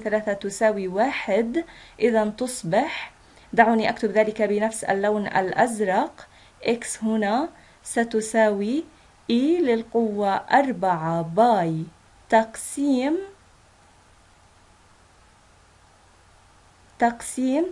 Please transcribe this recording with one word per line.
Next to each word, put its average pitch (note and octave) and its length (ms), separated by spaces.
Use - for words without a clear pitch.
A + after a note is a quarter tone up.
ثلاثة G#3+ 300
تساوي G3+ 540
واحد. A#3 800
إذن G#3+ 360
تصبح، B3 760
دعوني A3+ 360
أكتب A3+ 220
ذلك G#3+ 300
بنفس G#3 420
اللون G3+ 440
الأزرق، G#3 1000
إكس - 400
هنا A3 460
ستساوي A3 1000
إي C#4+ 320
للقوة A3+ 720
أربعة F3 840
باي E3 640
تقسيم، C4 880
تقسيم B3+ 720